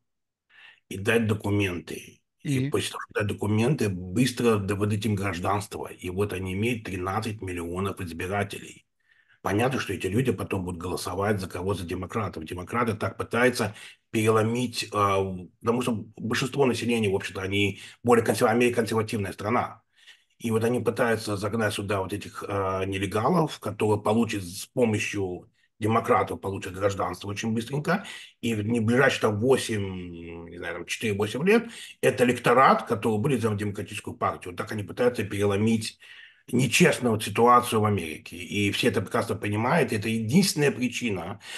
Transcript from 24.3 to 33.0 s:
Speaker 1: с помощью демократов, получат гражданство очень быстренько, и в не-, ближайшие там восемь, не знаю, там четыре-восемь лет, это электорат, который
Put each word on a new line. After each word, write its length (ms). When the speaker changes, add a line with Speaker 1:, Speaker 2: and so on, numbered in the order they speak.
Speaker 1:
с 220
помощью 840
демократов, 600
получат 340
гражданство 540
очень 260
быстренько, 500
и 140
в 100
не-, 140
ближайшие 420
там 200
восемь, 1080
не 100
знаю, 180
там 100
четыре-восемь 580
лет, 240
это 240
электорат, 600
который 320